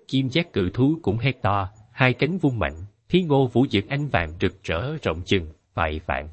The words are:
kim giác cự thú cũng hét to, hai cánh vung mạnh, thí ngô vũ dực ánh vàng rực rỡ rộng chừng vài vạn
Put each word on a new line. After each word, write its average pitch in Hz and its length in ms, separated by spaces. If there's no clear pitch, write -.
kim 135 200
giác 165 240
cự 90 180
thú 139 320
cũng 117 160
hét 131 240
to, 98 260
hai 127 200
cánh 165 260
vung 131 200
mạnh, 80 260
thí 180 140
ngô 139 240
vũ 120 240
dực 98 180
ánh 143 200
vàng 82 320
rực 92 220
rỡ 117 400
rộng 87 220
chừng 90 220
vài 78 320
vạn 71 260